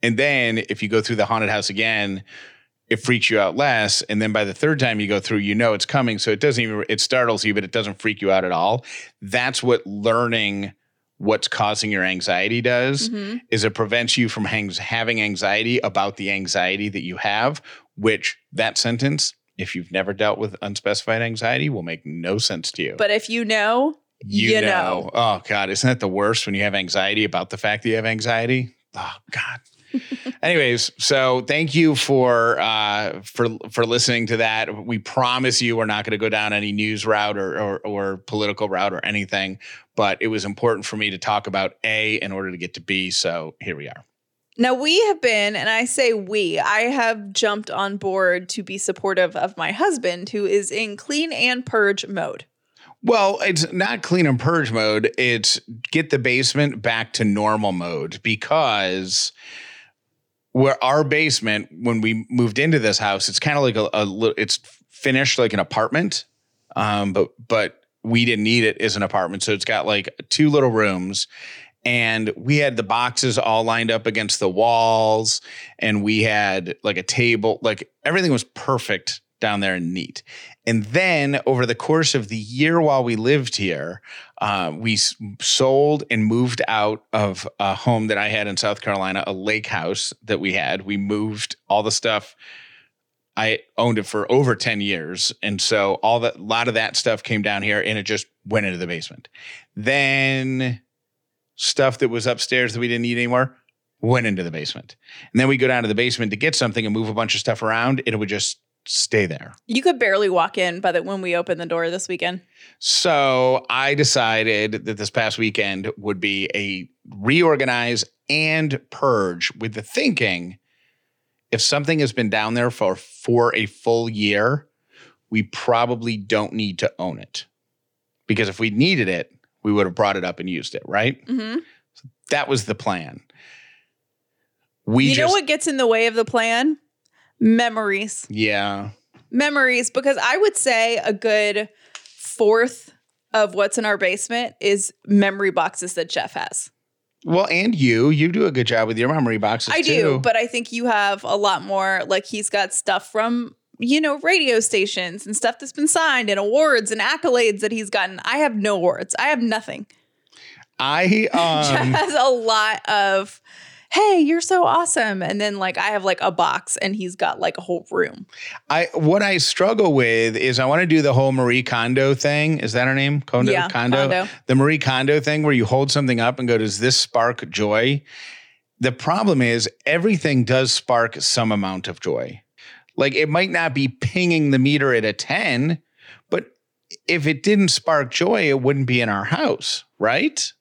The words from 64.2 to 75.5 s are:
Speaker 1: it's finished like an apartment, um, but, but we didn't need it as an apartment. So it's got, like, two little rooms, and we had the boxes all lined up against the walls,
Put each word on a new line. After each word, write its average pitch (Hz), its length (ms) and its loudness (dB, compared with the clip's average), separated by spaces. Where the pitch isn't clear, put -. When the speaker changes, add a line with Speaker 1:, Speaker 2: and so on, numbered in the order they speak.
Speaker 1:
it's - 220 -2
finished 135 480 0
like 117 140 2
an 104 80 0
apartment, 110 640 -2
um, 104 380 0
but, 95 160 0
but 107 360 -2
we 117 220 2
didn't 113 200 2
need 113 200 4
it 110 160 0
as 101 160 0
an 101 60 -2
apartment. 95 400 -2
So 110 100 -2
it's 101 120 -4
got, 95 220 -2
like, 101 220 -2
two 151 200 4
little 139 200 4
rooms, 98 580 0
and 113 520 0
we 135 200 0
had 139 200 2
the 117 60 -2
boxes 117 560 0
all 113 260 2
lined 113 260 0
up 110 160 0
against 107 340 -2
the 98 80 2
walls, 113 920 2